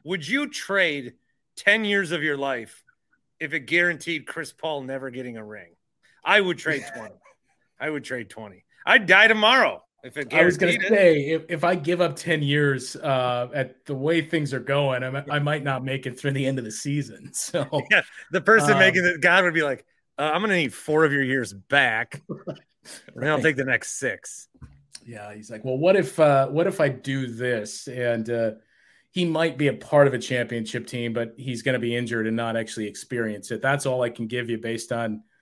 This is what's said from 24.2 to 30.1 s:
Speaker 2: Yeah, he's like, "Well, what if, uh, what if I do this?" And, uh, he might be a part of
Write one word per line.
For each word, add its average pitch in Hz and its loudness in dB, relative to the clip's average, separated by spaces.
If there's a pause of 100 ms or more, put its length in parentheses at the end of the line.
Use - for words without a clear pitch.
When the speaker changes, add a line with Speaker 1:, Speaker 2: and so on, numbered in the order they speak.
Speaker 2:
Yeah, 104 -14
he's 107 -16
like, 110 -12
"Well, 127 0
what 175 6
if, 170 0
uh, 143 6
what 156 2
if 185 -2
I 147 4
do 135 -4
this?" 117 -4
And, 120 -2
uh, 117 0 (580)
he 180 0
might 160 0
be 143 2
a 123 2
part 143 6
of 127 2